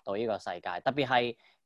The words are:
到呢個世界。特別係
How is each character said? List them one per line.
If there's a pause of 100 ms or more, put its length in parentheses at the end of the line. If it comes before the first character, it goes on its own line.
到
呢
個
世 (100)
界。 (240)
特
別
係 (300)